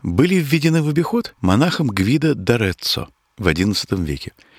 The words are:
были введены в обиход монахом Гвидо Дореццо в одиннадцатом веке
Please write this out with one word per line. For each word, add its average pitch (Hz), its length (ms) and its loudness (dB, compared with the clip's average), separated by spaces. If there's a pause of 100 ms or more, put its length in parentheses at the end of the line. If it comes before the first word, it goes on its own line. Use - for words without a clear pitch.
были 143 340 2
введены 160 460 2
в 147 60 0
обиход 170 520 -4
монахом 135 480 2
Гвидо 127 460 0
Дореццо 101 760 -2 (280)
в 95 120 -2
одиннадцатом 92 560 0
веке 73 280 -8 (260)